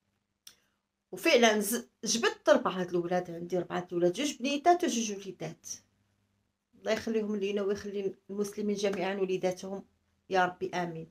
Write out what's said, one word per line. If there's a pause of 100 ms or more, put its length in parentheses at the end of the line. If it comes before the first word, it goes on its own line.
(1120)
وفعلا
ز-، (160)
جبت
اربعه
هاد
الولاد،
عندي
اربعه
الولاد،
جوج
بنيتات
وجوج
وليدات. (1120)
الله
يخليهم
لينا
ويخلي (140)
المسلمين
جميعا
وليداتهم، (440)
يا
ربي
امين.